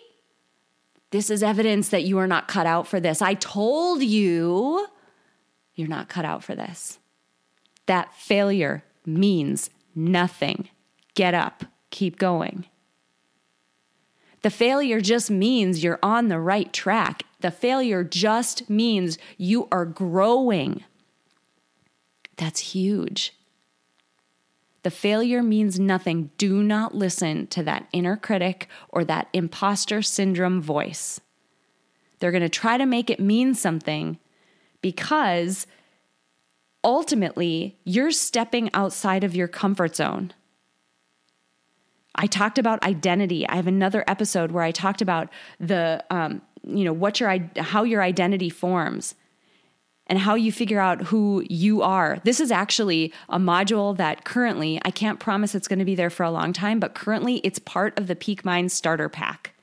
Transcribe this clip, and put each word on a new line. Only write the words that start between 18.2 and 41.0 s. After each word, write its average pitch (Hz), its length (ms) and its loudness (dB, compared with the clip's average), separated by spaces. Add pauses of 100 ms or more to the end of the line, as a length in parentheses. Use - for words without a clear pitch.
means 208 480 0 (180)
you 208 360 0
are 175 140 0
growing. 190 960 2 (1500)
That's 160 220 -4
huge. - 720 -2 (1500)
The 175 80 -2
failure 240 520 2
means 214 340 2
nothing. 185 600 0
Do 202 260 2
not 214 320 0
listen 180 520 -2
to 175 160 -4
that - 280 -4
inner 180 240 0
critic 185 540 -2 (180)
or 175 160 0
that 160 300 -2
imposter 196 680 -2
syndrome 185 600 0
voice. 151 580 -4 (1000)
They're 175 120 0
gonna 170 160 2
try 226 300 0
to 269 80 2
make 240 240 0
it - 100 -2
mean 233 360 4
something 160 640 -2 (640)
because 190 840 0 (1120)
ultimately 196 1000 0
you're 247 280 0
stepping 233 640 -2
outside 190 520 0
of 175 100 -2
your 175 140 0
comfort 185 480 0
zone. - 360 -4 (1800)